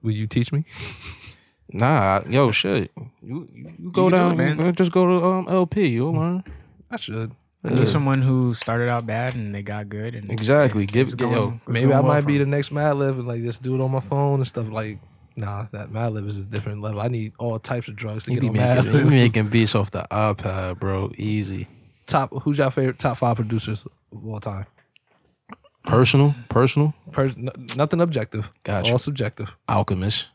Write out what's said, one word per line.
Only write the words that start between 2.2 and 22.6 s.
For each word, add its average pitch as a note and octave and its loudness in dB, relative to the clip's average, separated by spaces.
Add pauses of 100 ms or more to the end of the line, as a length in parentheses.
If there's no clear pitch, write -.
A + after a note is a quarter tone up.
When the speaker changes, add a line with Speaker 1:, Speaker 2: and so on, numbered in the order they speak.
Speaker 2:
yo, B2+ 4
shit. - 0 (300)
You, C#3+ -12
you, C#3 -18
you E3+ -12
go - -
Speaker 3:
You - -
can - -16
do F#3 4
it, F#3 6
Speaker 2:
down, F3+ 4
Speaker 3:
man. E3 2
Speaker 2:
you F3+ 2
just F3 2
go F#3 4 (120)
to, E3+ 2
um, F#3 0
L F3+ 2
P. F#3+ 0
You'll B2+ 0
learn. E3+ -2 (460)
Speaker 1:
I A#3+ -10
should. A2+ -8 (320)
Speaker 3:
I - -2
need B2+ 2
Speaker 2:
Yeah. C#3 6
Speaker 3:
someone C3+ 2
who B2+ 2
started A#2+ -2
out A#2+ -2
bad A#2 -4
and G#2+ -6
they G2+ -6
got G#2 -8
good G#2+ -8
and G#2 -10
Speaker 2:
Exactly. A2+ 4
Speaker 3:
it's, G2 -6
Speaker 2:
Give A#2+ 4
Speaker 3:
it's B2+ 0
Speaker 2:
it, A#2+ -8
Speaker 3:
going, A#2 0
Speaker 2:
yo. G#2+ 0
Speaker 3:
it's - -16
Speaker 1:
Maybe A#2+ 2
Speaker 3:
going C3+ 6
Speaker 1:
I C3+ 6
Speaker 3:
well C#3+ 4
Speaker 1:
might D3 4
Speaker 3:
for C#3+ 0
Speaker 1:
be C#3+ 2
the C#3+ 2
Speaker 3:
them. C#3 -2
Speaker 1:
next C#3+ -2
Madlib C#3+ 0 (100)
and, B2 -6
like, A#2 -6
just A#2 -6
do B2+ -2
it C3 0
on C3 0
my C3 0
phone C#3 0
and C3 0
stuff. A2+ -6
Like, G#2+ -8 (340)
nah, G2+ -6
that G#2 -12
Madlib G#2+ -4
is G2+ -6
a F#2+ -8
different G#2 -8
level. G#2 -6
I A2+ -2
need A2 -6
all A#2 -4
types A#2+ -6
of G#2 -14
drugs A2 -8
to - -6
Speaker 2:
You B2 0
Speaker 1:
get A#2+ 0
Speaker 2:
be A#2 0
Speaker 1:
on B2 4
Speaker 2:
making, B2 2
you C#3+ 6
Speaker 1:
Madlib. - 2
Speaker 2:
be D3 8
making A#2 6
beats A2+ 2
off G2+ 0
the - -6
iPad, F#2+ -2
bro. G2 -4
Easy. G2+ -4 (400)
Speaker 1:
Top, C#3 0 (120)
who's D3 0
your C3+ 2